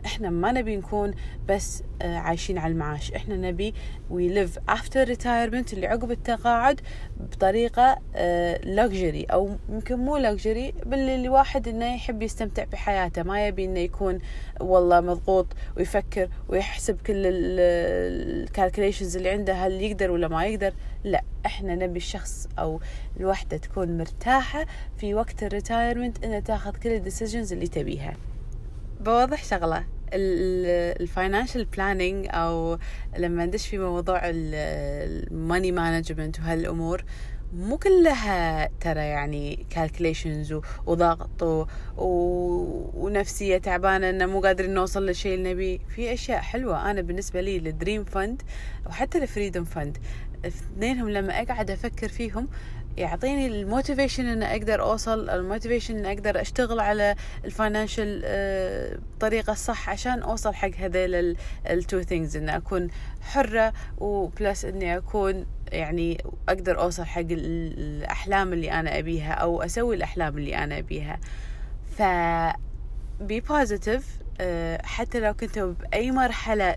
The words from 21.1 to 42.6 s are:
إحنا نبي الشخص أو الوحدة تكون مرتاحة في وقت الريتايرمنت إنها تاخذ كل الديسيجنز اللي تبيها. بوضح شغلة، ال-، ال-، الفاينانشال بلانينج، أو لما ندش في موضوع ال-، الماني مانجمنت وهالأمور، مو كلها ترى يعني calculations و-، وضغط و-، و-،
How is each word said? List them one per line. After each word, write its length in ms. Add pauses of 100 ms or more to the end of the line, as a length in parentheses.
إحنا 280
نبي 220
الشخص 520 (100)
أو 220 (400)
الوحدة 360
تكون 420
مرتاحة 680 (320)
في 160
وقت 280
الريتايرمنت 840
إنها 160
تاخذ 360
كل 120
الديسيجنز 640
اللي 140
تبيها. 500 (840)
بوضح 440
شغلة، 340
ال-، 60 (280)
ال-، 880
الفاينانشال 640
بلانينج، 680
أو 480 (400)
لما 280
ندش 200
في 120
موضوع 460
ال-، 300 (800)
الماني 400
مانجمنت 680
وهالأمور، 640 (500)
مو 240
كلها 920 (100)
ترى 200
يعني 760
calculations 800
و-، 100 (240)
وضغط 560
و-، 240 (300)
و-، 1000